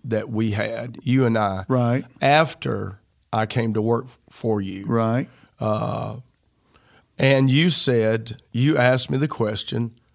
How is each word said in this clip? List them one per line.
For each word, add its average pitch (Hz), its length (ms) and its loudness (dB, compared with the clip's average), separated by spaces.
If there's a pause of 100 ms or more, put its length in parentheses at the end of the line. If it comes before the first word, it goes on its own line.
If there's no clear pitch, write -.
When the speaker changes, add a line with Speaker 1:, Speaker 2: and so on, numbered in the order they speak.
Speaker 1:
that 110 260 -4
we 110 220 -2
had, 113 520 -6
you 131 220 2
and 113 120 2
I, 95 300 -2
Speaker 2:
Right. 123 380 0 (160)
Speaker 1:
after 127 800 0 (340)
I 110 140 0
came 113 280 -2
to 107 60 -2
work 117 260 0 (220)
for 110 320 -2
you. 95 240 -8
Speaker 2:
Right. 113 420 0 (320)
Speaker 1:
Uh, 110 580 -4 (1000)
and 135 340 4
you 160 180 4
said, 113 720 0 (100)
you 143 260 2
asked 127 320 2
me 131 80 -2
the 135 100 0
question, 117 640 -4 (240)